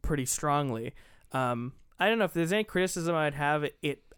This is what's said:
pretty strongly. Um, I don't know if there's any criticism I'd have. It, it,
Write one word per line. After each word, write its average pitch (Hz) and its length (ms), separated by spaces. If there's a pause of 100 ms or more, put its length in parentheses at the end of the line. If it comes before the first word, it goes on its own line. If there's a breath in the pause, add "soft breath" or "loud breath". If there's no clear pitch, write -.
pretty 143 240
strongly. 135 680 (380 soft breath)
Um, 123 400 (300)
I 190 80
don't 226 100
know 202 60
if 165 80
there's 170 180
any 208 140
criticism 180 500
I'd 151 200
have. 147 280
It, 143 180
it, 147 220 (140)